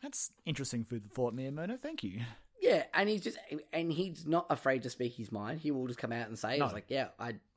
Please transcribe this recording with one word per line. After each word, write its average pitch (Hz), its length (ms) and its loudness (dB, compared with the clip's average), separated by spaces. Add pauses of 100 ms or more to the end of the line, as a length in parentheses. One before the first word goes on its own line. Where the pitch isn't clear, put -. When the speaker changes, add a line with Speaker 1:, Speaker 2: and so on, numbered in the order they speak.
Speaker 1:
"That's - 300 -2 (140)
interesting 127 380 0
food 113 200 -4
for 104 60 -16
thought, 120 260 0
Miyamoto. 151 440 -4
Thank 302 240 -6
you." 180 180 -4 (400)
Speaker 2:
Yeah, 185 220 8 (100)
and 202 160 4
he's 214 140 2
just, - 160 -4 (340)
and 165 180 2
he's 165 360 -2
not 165 240 6
afraid 135 320 2
to 127 80 -4
speak 120 240 -2
his 110 160 -8
mind. 107 300 -2
He 151 100 2
will 131 160 0
just 120 120 -4
come 117 120 -2
out 117 160 -2
and 107 100 -8
say, 123 220 0
Speaker 1:
No. 143 60 4
Speaker 2:
it's 107 100 0
like, 104 140 -8
"Yeah, 127 180 2 (120)
I, 117 140 -4 (240)